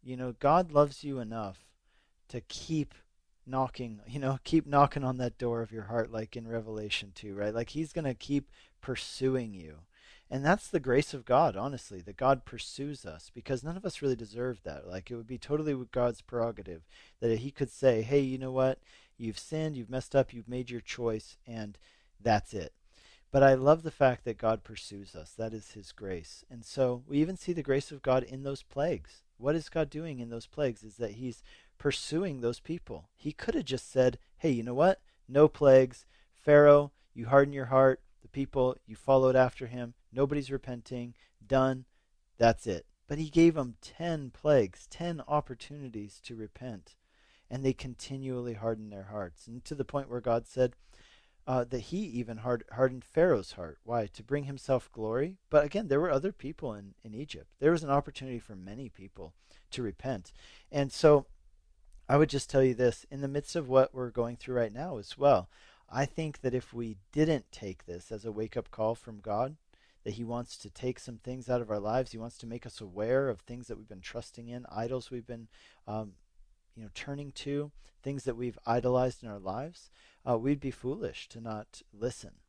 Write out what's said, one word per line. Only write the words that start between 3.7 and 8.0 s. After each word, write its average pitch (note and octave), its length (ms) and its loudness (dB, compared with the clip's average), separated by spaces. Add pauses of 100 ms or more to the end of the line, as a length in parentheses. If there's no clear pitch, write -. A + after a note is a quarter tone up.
you B2+ 140 -10
know, C3+ 240 0
keep D#3+ 220 2
knocking C#3+ 380 4
on B2+ 140 -2
that B2 200 -4
door A#2 240 -2
of G#2+ 100 -8
your A2 120 -10
heart, A2 280 -2
like A2 240 -8
in A2+ 120 -12
Revelation G#2+ 640 -6
two, G2+ 200 -12
right? G#2 200 -2
Like, A#2 160 -4
he's D3+ 220 -6
gonna C#3+ 220 -4